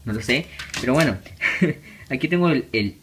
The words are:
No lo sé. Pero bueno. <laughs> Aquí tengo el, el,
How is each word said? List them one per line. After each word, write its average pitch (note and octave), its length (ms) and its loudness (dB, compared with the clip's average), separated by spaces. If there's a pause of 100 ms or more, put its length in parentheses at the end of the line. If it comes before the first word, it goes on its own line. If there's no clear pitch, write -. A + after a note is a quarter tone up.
No A2 60 -2
lo A2 100 -4
sé. C3+ 240 0 (340)
Pero B2 140 2
bueno. C3+ 240 2 (420)
<laughs> - 480 -2
Aquí C3+ 200 -2
tengo F3 200 4
el, C3+ 240 2
el, G2+ 300 0